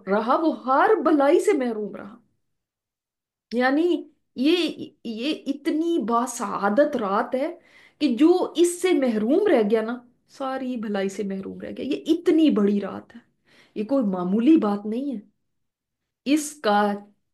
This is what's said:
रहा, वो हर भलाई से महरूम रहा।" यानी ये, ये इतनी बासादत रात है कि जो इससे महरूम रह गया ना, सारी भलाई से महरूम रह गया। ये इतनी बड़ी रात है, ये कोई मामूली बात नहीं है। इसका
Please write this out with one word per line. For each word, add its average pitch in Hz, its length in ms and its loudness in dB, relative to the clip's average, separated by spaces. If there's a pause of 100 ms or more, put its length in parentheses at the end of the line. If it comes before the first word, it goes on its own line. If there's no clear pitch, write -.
रहा, 220 280 2
वो 330 140 0 (140)
हर 311 360 4
भलाई 294 400 4
से 415 140 2
महरूम 220 420 -4
रहा।" - 200 -18 (1400)
यानी 262 320 2 (520)
ये, 294 200 2 (500)
ये 233 260 -6
इतनी 320 680 -4 (100)
बासादत 233 880 0
रात 208 380 -2
है 294 240 -4 (420)
कि 294 160 2
जो 311 400 4
इससे 349 380 2
महरूम 254 540 2
रह 262 140 4
गया 220 200 0
ना, 240 220 -8 (260)
सारी 262 460 -8
भलाई 202 320 -4
से 202 160 -8
महरूम 190 360 -10
रह - 100 -12
गया। - 160 -10
ये 269 100 -4 (160)
इतनी 320 380 4
बड़ी 202 280 2
रात 196 360 -10
है, 240 80 -20 (540)
ये 214 80 -4
कोई 269 200 0
मामूली 202 520 2
बात 208 300 0
नहीं 254 280 -6
है। 208 80 -10 (1040)
इसका 240 540 0 (540)